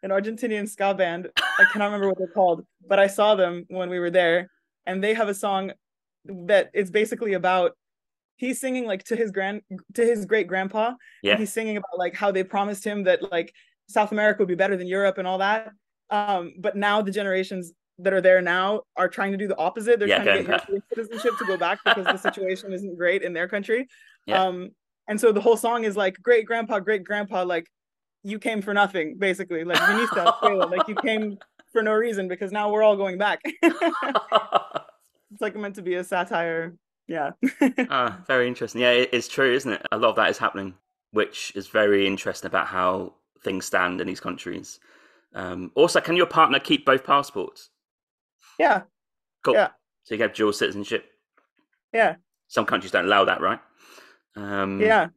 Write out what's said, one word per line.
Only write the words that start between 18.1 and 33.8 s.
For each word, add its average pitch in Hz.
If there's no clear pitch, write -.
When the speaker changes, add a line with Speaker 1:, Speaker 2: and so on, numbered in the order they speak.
Speaker 1:
are 190
there 185
now 185
are 180
trying 196
to 196
do 202
the 196
opposite. 214
They're 202
Speaker 2:
Yeah, 196
Speaker 1:
trying -
to 202
Speaker 2:
going 185
Speaker 1:
get 180
Speaker 2:
back. -
Speaker 1:
European 196
citizenship 226
to 247
go 190
back 180
because 214
Speaker 2:
<laughs> -
Speaker 1:
the 190
situation 190
isn't 185
great 175
in 175
their 170
country. 220
Speaker 2:
Yeah. 190
Speaker 1:
Um, 185
and 214
so 226
the 208
whole 226
song 233
is 208
like, 190
"Great 226
grandpa, 226
great 196
grandpa, 208
like, 170
"You 208
came 220
for 208
nothing," 190
basically. 180
Like, 175
viniste 208
a 175
la -
escuela, 196
like, 180
you 214
came 214
Speaker 2:
<laughs> -
Speaker 1:
for 226
no 214
reason 214
because 185
now 208
we're 214
all 208
going 190
back." 196
<laughs> 320
Speaker 2:
<laughs> -